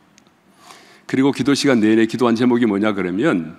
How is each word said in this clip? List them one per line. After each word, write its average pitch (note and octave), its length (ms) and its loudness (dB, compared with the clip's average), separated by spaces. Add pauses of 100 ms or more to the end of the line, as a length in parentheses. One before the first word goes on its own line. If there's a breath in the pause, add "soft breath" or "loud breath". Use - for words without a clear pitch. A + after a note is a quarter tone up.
(1040 loud breath)
그리고 C3+ 260 0
기도 C3+ 220 0
시간 C3 260 2
내내 A2 280 4
기도한 A#2 280 -2
제목이 B2 300 0
뭐냐 G#2 260 0
그러면, F#2 680 -4